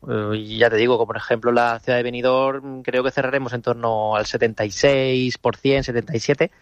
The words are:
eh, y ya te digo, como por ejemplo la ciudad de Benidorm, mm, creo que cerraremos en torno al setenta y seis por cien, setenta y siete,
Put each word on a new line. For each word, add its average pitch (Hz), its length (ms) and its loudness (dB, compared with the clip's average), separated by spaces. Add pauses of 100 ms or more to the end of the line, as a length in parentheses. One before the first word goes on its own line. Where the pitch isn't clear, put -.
eh, 107 300 -4
y 110 220 -8
ya 117 100 8
te 113 80 2
digo, 120 180 4
como 110 120 2
por 110 100 -6
ejemplo 117 340 0
la 120 280 2
ciudad 123 180 0
de 120 60 0
Benidorm, 131 760 -2
mm, - 40 -16
creo 123 200 -2
que 135 80 0
cerraremos 131 400 -2
en 120 100 -6
torno 113 540 0
al 107 100 2
setenta 113 380 0
y 104 80 -4
seis 131 680 2
por 120 200 -2
cien, 135 260 2
setenta 120 320 -4
y 113 60 0
siete, 160 300 0 (100)